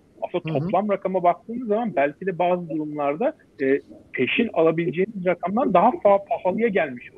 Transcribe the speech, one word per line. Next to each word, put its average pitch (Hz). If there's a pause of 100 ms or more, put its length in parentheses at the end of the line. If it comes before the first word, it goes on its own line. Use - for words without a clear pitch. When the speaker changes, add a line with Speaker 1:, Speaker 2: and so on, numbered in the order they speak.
(220)
Speaker 1:
aslında -
Speaker 2:
Hı 160
hı. -
Speaker 1:
toplam 196
rakama 190
baktığınız 226
zaman 208
belki 143
de 180
bazı 180
durumlarda, 151 (260)
e, 139 (320)
peşin 214
alabileceğiniz 170
rakamdan 190
daha 180
fa-, 202
pahalıya 190
gelmiş 156